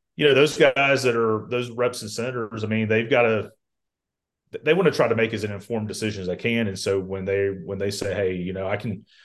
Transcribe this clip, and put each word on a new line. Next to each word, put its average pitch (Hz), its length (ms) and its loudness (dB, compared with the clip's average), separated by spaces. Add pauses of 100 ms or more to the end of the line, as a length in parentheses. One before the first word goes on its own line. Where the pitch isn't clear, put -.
(160)
you 147 100 4
know, 143 80 6
those 143 240 4
guys 139 460 4
that 120 120 2
are, 110 320 0
those 123 220 -4
reps 120 320 -2
and 104 80 -10
senators, 113 540 -6
I - 20 -2
mean, 110 220 0
they've 113 200 2
gotta, 117 440 2 (1120)
they 151 120 4
wanna 175 160 4
try 127 180 4
to 113 80 0
make 113 160 2
as 104 120 -4
an 104 80 -4
informed 107 360 -6
decision 107 320 -6
as 90 80 -6
they 90 80 -4
can. 117 320 0
And 95 100 -6
so 98 220 0
when 92 240 -6
they, 98 240 0
when 95 300 -8
they 98 120 -2
say, 98 240 -6
"Hey, 92 200 -2
you 90 180 -6
know, 92 160 -6
I 104 80 -4
can, 107 300 -8 (180)